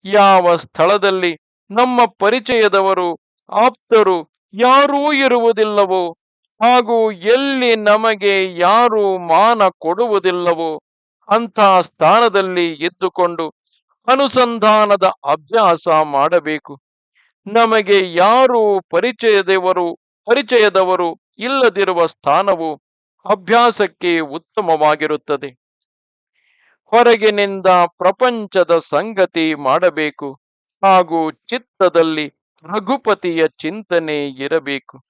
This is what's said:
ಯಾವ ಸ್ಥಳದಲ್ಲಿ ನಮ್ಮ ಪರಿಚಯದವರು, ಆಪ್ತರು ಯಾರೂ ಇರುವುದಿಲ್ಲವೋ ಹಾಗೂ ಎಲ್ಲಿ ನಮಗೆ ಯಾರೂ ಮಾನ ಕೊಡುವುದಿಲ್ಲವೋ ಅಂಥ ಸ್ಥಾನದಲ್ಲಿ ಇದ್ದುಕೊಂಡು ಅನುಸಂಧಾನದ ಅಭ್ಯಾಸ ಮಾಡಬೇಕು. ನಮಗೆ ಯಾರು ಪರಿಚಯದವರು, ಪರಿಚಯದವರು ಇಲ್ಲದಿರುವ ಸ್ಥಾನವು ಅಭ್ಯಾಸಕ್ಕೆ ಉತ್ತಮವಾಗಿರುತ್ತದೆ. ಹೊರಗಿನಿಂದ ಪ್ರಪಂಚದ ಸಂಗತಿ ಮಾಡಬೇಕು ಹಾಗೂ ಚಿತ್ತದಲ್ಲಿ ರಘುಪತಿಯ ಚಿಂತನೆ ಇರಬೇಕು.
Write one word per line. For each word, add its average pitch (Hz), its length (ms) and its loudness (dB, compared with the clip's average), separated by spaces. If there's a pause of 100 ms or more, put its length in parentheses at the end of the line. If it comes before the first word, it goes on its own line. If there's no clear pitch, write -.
ಯಾವ 190 520 4
ಸ್ಥಳದಲ್ಲಿ 185 760 -2 (380)
ನಮ್ಮ 247 300 0 (180)
ಪರಿಚಯದವರು, 196 880 0 (420)
ಆಪ್ತರು 214 680 0 (380)
ಯಾರೂ 285 580 2
ಇರುವುದಿಲ್ಲವೋ 220 880 0 (580)
ಹಾಗೂ 233 500 2
ಎಲ್ಲಿ 240 680 0
ನಮಗೆ 208 580 0 (240)
ಯಾರೂ 202 600 0
ಮಾನ 190 440 2 (160)
ಕೊಡುವುದಿಲ್ಲವೋ 175 920 -2 (580)
ಅಂಥ 226 320 -2 (200)
ಸ್ಥಾನದಲ್ಲಿ 185 920 0
ಇದ್ದುಕೊಂಡು 170 760 -4 (600)
ಅನುಸಂಧಾನದ 220 1000 0
ಅಭ್ಯಾಸ 170 840 -2
ಮಾಡಬೇಕು. 151 840 -2 (720)
ನಮಗೆ 202 680 0
ಯಾರು 214 680 2 (100)
ಪರಿಚಯದವರು, 190 960 0 (420)
ಪರಿಚಯದವರು 202 800 0 (300)
ಇಲ್ಲದಿರುವ 196 680 -2
ಸ್ಥಾನವು 165 640 -2 (580)
ಅಭ್ಯಾಸಕ್ಕೆ 190 920 0
ಉತ್ತಮವಾಗಿರುತ್ತದೆ. 151 1300 -4 (1400)
ಹೊರಗಿನಿಂದ 208 720 2 (300)
ಪ್ರಪಂಚದ 196 840 0
ಸಂಗತಿ 170 760 -4
ಮಾಡಬೇಕು 147 760 -2 (540)
ಹಾಗೂ 170 480 0
ಚಿತ್ತದಲ್ಲಿ 165 960 -2 (380)
ರಘುಪತಿಯ 190 840 -4 (100)
ಚಿಂತನೆ 165 600 -6 (200)
ಇರಬೇಕು. 139 580 -8 (140)